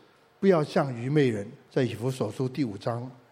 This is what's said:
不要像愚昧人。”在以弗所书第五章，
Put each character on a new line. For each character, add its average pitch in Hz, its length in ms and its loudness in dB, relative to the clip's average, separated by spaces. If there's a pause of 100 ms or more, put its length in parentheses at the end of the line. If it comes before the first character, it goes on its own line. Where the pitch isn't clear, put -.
(380)
不 196 80 0
要 170 160 6
像 143 320 0
愚 117 140 -6
昧 143 220 6
人。” 104 200 -4 (220)
在 143 100 2
以 110 120 0
弗 113 160 -4
所 117 200 -4
书 131 160 -4
第 127 160 -4
五 107 140 -4
章， 120 340 -6 (220)